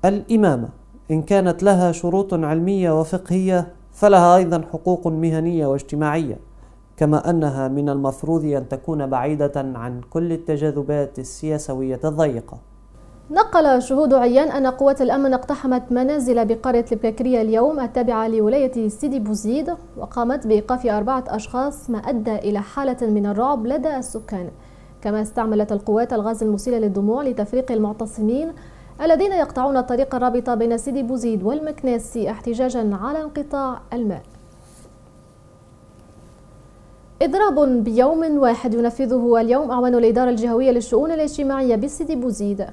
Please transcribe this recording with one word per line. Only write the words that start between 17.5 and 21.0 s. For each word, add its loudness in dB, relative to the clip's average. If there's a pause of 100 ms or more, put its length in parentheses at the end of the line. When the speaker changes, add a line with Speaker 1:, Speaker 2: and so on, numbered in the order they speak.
Speaker 2:
التابعة -2
لولاية 2
سيدي -4
بوزيد، -2 (220)
وقامت -4
بإيقاف 0
أربعة 0